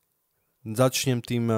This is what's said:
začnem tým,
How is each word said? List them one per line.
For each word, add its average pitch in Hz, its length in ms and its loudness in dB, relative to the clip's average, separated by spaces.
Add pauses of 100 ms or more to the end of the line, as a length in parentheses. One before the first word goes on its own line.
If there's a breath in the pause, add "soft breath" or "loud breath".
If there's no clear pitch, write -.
(640)
začnem 123 580 0
tým, 120 380 -2